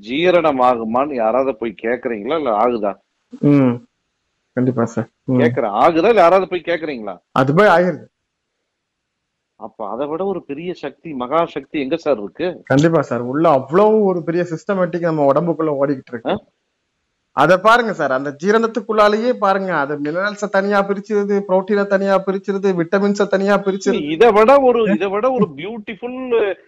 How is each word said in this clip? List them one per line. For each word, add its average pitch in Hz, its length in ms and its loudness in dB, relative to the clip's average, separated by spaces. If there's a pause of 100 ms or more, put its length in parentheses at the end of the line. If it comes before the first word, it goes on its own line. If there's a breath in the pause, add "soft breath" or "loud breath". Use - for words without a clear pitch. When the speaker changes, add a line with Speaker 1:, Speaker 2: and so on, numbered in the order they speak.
Speaker 1:
ஜீரணம் 160 520 2
ஆகுமான்னு 123 520 0
யாராவது 127 420 0
போய் 113 260 -6
கேக்குறீங்களா? 120 560 -4
இல்ல 120 300 0
ஆகுதா? 104 280 -2 (440)
Speaker 2:
ம். 135 440 2 (680)
கண்டிப்பா 127 320 0
சார். 110 220 -6 (160)
ம். 131 140 -2
Speaker 1:
கேக்குற, 131 280 2 (160)
ஆகுதா? 165 280 4
இல்ல 214 120 4
யாராவது 180 280 4
போய் 180 160 -6
கேக்குறீங்களா? 147 520 -6 (140)
Speaker 2:
அது 131 240 0
போய் 208 120 6
ஆகிருது. 170 380 2 (1500)
Speaker 1:
அப்ப 107 340 -12
அதை 123 180 -6
விட 165 180 -6
ஒரு 185 180 -6
பெரிய 165 300 -10
சக்தி, 151 400 -14
மகா 135 320 -2
சக்தி 156 340 -10
எங்க 139 180 -4
சார் 147 200 -2
இருக்கு? 135 480 -8
Speaker 2:
கண்டிப்பா 151 360 2
சார். 120 200 -6
உள்ள 139 280 0
அவ்வளவு 180 540 2
ஒரு 180 200 0
பெரிய 170 260 -2
சிஸ்டமேட்டிக் 180 500 -4
நம்ம 156 340 2
உடம்புக்குள்ள 156 480 0
ஓடிக்கிட்டு 139 300 -2
இருக்கு. 123 200 -6
Speaker 1:
ஆ? 208 120 -4 (880)
Speaker 2:
அத 165 260 4
பாருங்க 220 340 4
சார், 151 180 -2
அந்த 139 320 -2
ஜீரணத்துக்குள்ளாலேயே 214 840 2
பாருங்க, 196 480 0
அது 143 240 -4
மினரல்ஸ 190 480 -4
தனியா 196 380 0
பிரிச்சிருது, 202 600 -2
புரோட்டீனை 202 400 0
தனியா 196 380 0
பிரிச்சிருது, 196 480 -2
விட்டமின்ஸ 196 540 0
தனியா 196 300 0
பிரிச்சிருது. 190 540 -2
Speaker 1:
இதை 214 200 4
விட 220 280 6
ஒரு, 233 340 4
இதை 196 160 -2
விட 214 220 0
ஒரு 233 240 0
பியூட்டிஃபுல், 226 1000 -6 (140)